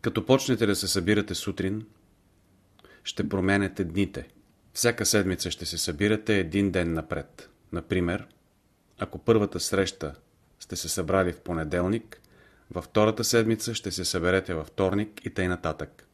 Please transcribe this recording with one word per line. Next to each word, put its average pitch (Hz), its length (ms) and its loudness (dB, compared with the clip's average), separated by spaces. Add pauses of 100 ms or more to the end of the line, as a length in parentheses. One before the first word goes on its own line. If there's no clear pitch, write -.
Като 107 260 -2
почнете 127 400 4
да 98 100 2
се 95 120 -4
събирате 98 460 2
сутрин, 98 520 -4 (1160)
ще - 240 -4
променяте 98 560 0
дните. 85 440 -2 (440)
Всяка 117 340 0
седмица 92 440 2
ще - 160 -8
се 82 120 -6
събирате 104 600 2
един 95 320 2
ден 85 220 0
напред. - 580 -6 (220)
Например, 87 560 -2 (720)
ако - 200 -8
първата 104 420 4
среща 90 540 -2 (460)
сте - 160 -12
се 85 120 -6
събрали 90 440 0
в - 80 -10
понеделник, 87 800 -2 (500)
във 90 140 -6
втората 110 400 2
седмица 113 500 2
ще 101 160 -6
се 90 140 -6
съберете 90 500 0
във 78 120 -4
вторник 101 580 -2
и - 60 -4
тъй 92 180 -2
нататък. 82 640 -6